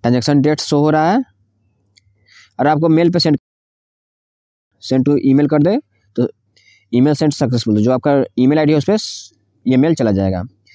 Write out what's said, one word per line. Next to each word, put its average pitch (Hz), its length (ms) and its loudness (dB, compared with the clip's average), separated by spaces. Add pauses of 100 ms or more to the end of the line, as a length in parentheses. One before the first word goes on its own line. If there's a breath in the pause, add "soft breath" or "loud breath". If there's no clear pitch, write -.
ट्रांजैक्शन 123 380 0
डेट 151 200 0
शो - 180 -2
हो 151 120 2
रहा 156 220 0
है 254 120 0 (1400 soft breath)
और 127 60 0
आपको 156 220 0
मेल 165 220 2
पे 175 80 -2
सेंड, 156 200 0 (1500)
send 131 160 2
to 147 180 2
email 143 240 2
कर 151 120 2
दे, 208 180 0 (360)
तो - 60 -2 (720 soft breath)
email 139 200 2
send 151 240 -2
successful, 117 400 -2
जो 117 140 2
आपका 139 320 0 (140)
ईमेल 139 200 2
आईडी 151 140 0
है, 156 60 0
उस 139 60 -4
पे 214 140 0
स-, - 340 -14 (340)
ये 127 100 2
मेल 156 180 2
चला 113 180 -2
जाएगा। 95 300 -2 (320 soft breath)